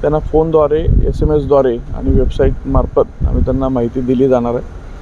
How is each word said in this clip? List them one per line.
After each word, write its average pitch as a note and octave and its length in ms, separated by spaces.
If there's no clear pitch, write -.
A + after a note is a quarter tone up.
त्यांना D3 180
फोनद्वारे, D#3 680
एसएमएसद्वारे C#3+ 720
आणि - 160
वेबसाईटमार्फत C3 1160
आम्ही - 180
त्यांना C3 240
माहिती B2 320
दिली B2+ 280
जाणार A#2+ 260
आहे B2 80